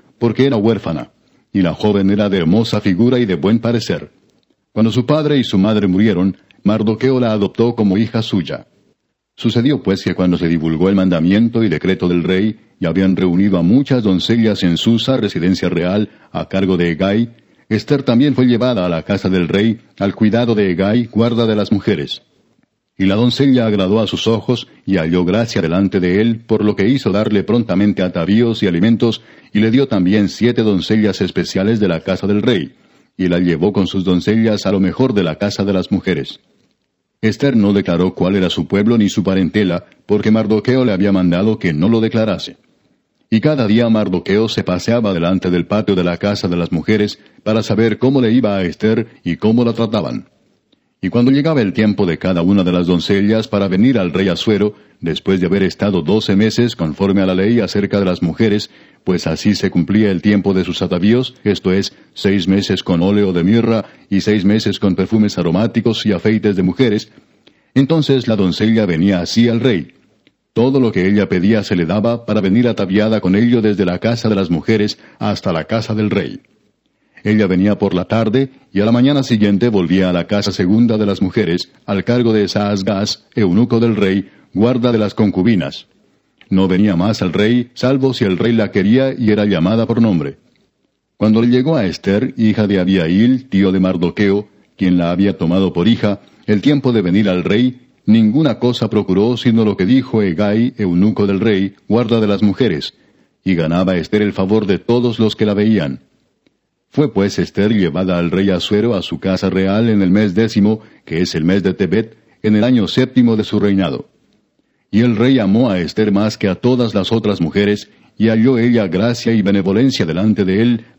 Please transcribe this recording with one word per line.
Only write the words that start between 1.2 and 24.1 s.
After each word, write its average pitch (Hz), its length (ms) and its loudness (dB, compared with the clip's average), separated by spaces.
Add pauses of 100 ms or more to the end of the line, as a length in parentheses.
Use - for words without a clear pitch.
y 98 120 0
la 85 100 0
joven 98 380 0
era 104 180 0
de 98 80 -2
hermosa 101 460 0
figura 113 360 2
y 123 60 0
de 92 120 -2
buen 98 220 0
parecer. 113 520 -4 (640)
Cuando 110 200 0
su 120 140 0
padre 147 320 0
y 123 60 0
su - 120 -4
madre 104 300 2
murieron, 95 500 0 (320)
Mardoqueo 110 500 0
la 117 140 0
adoptó 107 420 -2
como 104 220 0
hija 113 240 0
suya. 87 460 -4 (680)
Sucedió 120 480 0
pues 101 220 -2
que 90 100 -2
cuando 90 220 0
se 82 120 -2
divulgó 80 420 0
el 101 60 2
mandamiento 95 680 2
y 101 60 0
decreto 87 380 -2
del 87 140 0
rey, 92 360 -2 (200)
y 92 60 -6
habían 92 320 0
reunido 92 400 2
a 85 60 0
muchas 123 400 2
doncellas 107 600 0
en 85 140 0
Susa, 117 400 0
residencia 92 540 -2
real, 90 400 -2 (200)
a 82 160 -8
cargo 95 300 0
de 85 140 0
Hegai, 101 400 0 (400)
Esther 135 320 -2
también 131 320 2
fue 127 100 2
llevada 120 400 0
a 87 60 -2
la 82 120 -4
casa 95 280 -2
del 90 180 0
rey, 107 320 0 (180)
al 98 160 -2
cuidado 113 400 0
de 101 160 0
Hegai, 101 360 0
guarda 117 400 0
de 110 100 0
las 104 160 -2
mujeres. 95 480 -2 (800)
Y 95 80 0
la 98 80 2
doncella 123 520 2
agradó 104 340 0
a 107 60 -2
sus - 200 -6